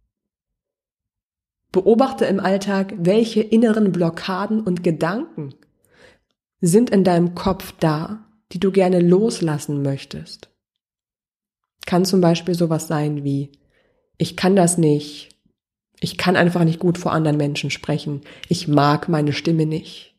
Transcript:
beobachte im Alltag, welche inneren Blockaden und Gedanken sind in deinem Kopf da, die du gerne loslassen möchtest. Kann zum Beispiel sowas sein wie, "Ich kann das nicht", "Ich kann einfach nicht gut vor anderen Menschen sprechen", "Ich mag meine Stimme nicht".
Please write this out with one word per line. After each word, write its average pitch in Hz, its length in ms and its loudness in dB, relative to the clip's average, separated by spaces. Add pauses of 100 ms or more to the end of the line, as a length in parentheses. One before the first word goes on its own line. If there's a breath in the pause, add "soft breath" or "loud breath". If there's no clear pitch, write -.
(1700)
beobachte 226 520 2
im 190 160 0
Alltag, 196 560 -2
welche 214 460 2
inneren 220 500 2
Blockaden 185 680 -2
und 180 220 -4
Gedanken 165 720 -4 (1040 soft breath)
sind 196 300 4
in 196 140 4
deinem 175 300 2
Kopf - 460 -6
da, 170 440 -4 (280)
die 175 80 -10
du 190 120 0
gerne 185 280 2
loslassen 175 840 0
möchtest. 139 680 -8 (1400)
Kann 180 180 2
zum 185 160 2
Beispiel 170 340 2
sowas 165 320 -2
sein 151 380 -4
wie, 139 280 -4 (640)
"Ich - 200 -4
kann 185 200 2
das 175 220 4
nicht", 147 580 0 (640)
"Ich - 160 -6
kann 180 200 0
einfach 170 280 2
nicht 165 140 2
gut 175 200 0
vor - 140 -4
anderen 156 240 0
Menschen 147 340 -2
sprechen", 147 520 -6 (260 loud breath)
"Ich 170 200 -4
mag 147 400 2
meine 151 240 0
Stimme 160 340 0
nicht". - 520 -10